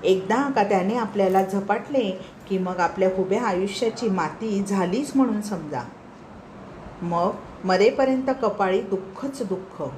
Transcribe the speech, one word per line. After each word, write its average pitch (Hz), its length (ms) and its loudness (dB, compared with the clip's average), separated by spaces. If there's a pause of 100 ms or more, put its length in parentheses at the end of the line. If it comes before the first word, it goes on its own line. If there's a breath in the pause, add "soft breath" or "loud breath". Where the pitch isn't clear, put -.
एकदा 214 460 2
का 226 120 2
त्याने 196 340 2
आपल्याला 190 480 2
झपाटले 202 640 0 (380 loud breath)
की 190 100 0
मग 180 220 -2
आपल्या 185 280 2 (100)
उभ्या 202 280 0
आयुष्याची 202 640 0
माती 196 540 0
झालीच 196 520 0
म्हणून 233 260 4
समजा. 151 400 -6 (1200)
मग 175 280 2 (340)
मरेपर्यंत 254 680 4 (120)
कपाळी 202 380 2
दुःखच - 600 -6
दुःख. 185 400 -6 (160)